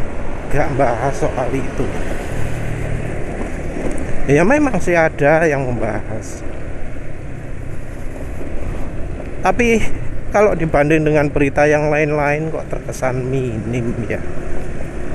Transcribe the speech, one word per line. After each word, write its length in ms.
nggak 240
bahas 440
soal 320
itu. 360
Ya 240
memang 320
sih 160
ada 480
yang 240
membahas, 720
tapi 400
kalau 240
dibanding 480
dengan 240
berita 400
yang 240
lain-lain 560
kok 240
terkesan 480
minim 720
ya. 160